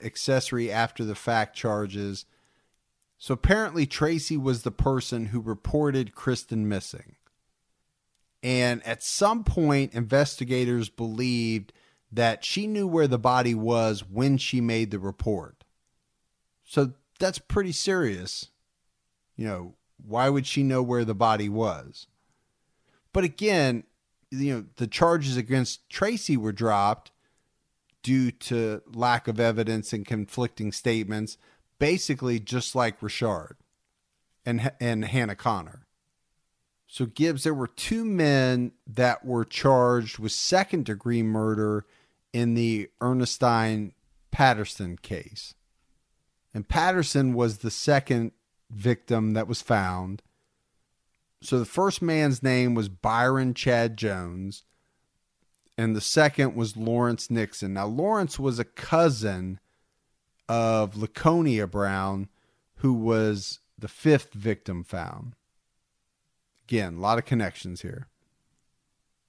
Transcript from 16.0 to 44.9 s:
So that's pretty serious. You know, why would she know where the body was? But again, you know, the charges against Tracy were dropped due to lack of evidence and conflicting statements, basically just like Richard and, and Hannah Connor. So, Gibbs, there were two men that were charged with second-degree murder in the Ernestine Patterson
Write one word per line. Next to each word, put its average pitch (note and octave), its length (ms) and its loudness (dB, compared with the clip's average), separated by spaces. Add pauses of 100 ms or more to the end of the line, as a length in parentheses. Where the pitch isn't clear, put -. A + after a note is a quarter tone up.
So C3+ 300 0 (260)
that's F#3 200 -2
pretty F#3+ 340 -2
serious. A2+ 760 -2 (840)
You A2 120 -6
know, F2+ 260 -8 (240)
why A#2+ 320 0
would C#3 160 2
she C#3 180 0
know C3 180 2
where B2 220 0
the A2 120 -2
body G#2+ 340 2
was? G2+ 580 -4 (1040)
But F#3+ 120 0
again, D3+ 600 2 (480)
you C3+ 220 -2
know, A2 120 -6 (100)
the A#2+ 120 -4
charges C#3+ 500 2
against B2 520 -2
Tracy G3+ 480 0
were G#2+ 140 -2
dropped G#2 600 2 (920)
due B2+ 280 2
to A2+ 500 -4 (120)
lack A#2+ 340 0
of A2+ 120 -2
evidence A2+ 540 0
and G#2 120 -6
conflicting G#2+ 680 -6
statements, G#2+ 680 -2 (420)
basically C3+ 600 -2
just A#2+ 360 -4
like A#2 260 0
Richard G2+ 560 -4 (880)
and, A#2+ 340 -2
and A2+ 260 -2
Hannah G#2+ 300 -2
Connor. F#2+ 500 -4 (1000)
So, - 180 -6
Gibbs, C#3+ 380 0
there D#3+ 100 2
were C3 140 -4
two - 380 -4
men C3+ 680 4 (140)
that A#2+ 400 0
were A#2+ 180 0
charged B2 760 4
with G#2+ 120 -4
second-degree A#2+ 920 0
murder G#2+ 640 0 (460)
in A#2+ 220 2
the A2+ 360 0 (120)
Ernestine A#2 880 2 (400)
Patterson G#2+ 680 2